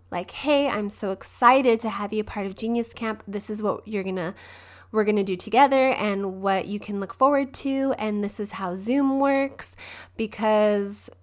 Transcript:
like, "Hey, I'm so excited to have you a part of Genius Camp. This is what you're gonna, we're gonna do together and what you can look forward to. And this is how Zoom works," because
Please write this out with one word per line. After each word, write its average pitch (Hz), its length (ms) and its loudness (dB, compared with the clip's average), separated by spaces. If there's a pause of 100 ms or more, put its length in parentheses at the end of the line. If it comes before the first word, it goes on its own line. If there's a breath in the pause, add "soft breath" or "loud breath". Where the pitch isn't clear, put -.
(120)
like, 180 200 -8
"Hey, 285 360 0
I'm 208 220 -4
so 202 220 -4
excited 240 680 4
to 226 100 -4
have 202 220 -6
you 214 80 -2
a 214 60 -4
part 202 200 -6
of 196 120 -8
Genius 226 360 -2
Camp. 220 320 -6
This 202 240 -6
is 214 140 -4
what - 240 -2
you're 202 160 -4
gonna, 185 320 -4 (560 loud breath)
we're 214 140 2
gonna 208 180 4
do 185 140 0
together 262 540 4
and 196 500 -2
what 196 260 0
you 202 140 -6
can 202 180 -6
look 190 140 -6
forward 277 400 4
to. 269 440 -2
And 214 240 -2
this 202 200 -4
is 202 100 -6
how 185 240 -6
Zoom 269 460 2
works," 277 560 0 (400 loud breath)
because 208 920 0 (140)